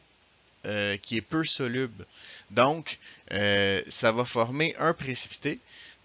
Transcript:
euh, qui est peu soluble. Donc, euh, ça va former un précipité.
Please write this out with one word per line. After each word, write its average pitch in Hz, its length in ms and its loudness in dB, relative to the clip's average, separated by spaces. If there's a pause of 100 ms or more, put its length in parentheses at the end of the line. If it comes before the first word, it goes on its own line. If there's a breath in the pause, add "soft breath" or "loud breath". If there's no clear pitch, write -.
(680)
euh, 101 300 0
qui 113 200 -6
est 107 40 0
peu 160 220 -4
soluble. 127 600 -2 (460 loud breath)
Donc, 139 480 2 (320 loud breath)
euh, 101 580 2
ça 113 220 6
va 120 140 -2
former 127 520 0
un 160 160 0
précipité. 143 640 -2 (460 loud breath)